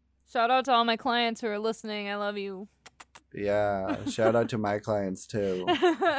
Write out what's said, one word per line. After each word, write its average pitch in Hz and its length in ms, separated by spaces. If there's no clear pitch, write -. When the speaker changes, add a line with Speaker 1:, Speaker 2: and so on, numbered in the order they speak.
Speaker 1:
Shout 233 200
out 262 160
to 269 60
all 233 120
my 226 140
clients 233 420
who 240 60
are 208 120
listening. 214 520
I 202 60
love 208 200
you. 196 320
Speaker 2:
Yeah. 101 720
Shout 113 320
out 113 140
to 117 80
my 104 200
clients, 101 480
too, 95 400
if 330 360